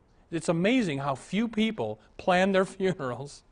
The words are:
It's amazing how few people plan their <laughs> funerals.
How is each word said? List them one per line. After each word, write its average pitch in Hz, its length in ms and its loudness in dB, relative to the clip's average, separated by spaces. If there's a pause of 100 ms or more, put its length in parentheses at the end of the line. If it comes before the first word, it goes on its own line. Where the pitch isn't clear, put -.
(300)
It's 165 180 -6
amazing 180 500 2
how 139 160 -2
few 220 340 -2
people 214 520 -2 (160)
plan 190 360 2
their 190 120 4
<laughs> - 140 -10
funerals. 143 720 -4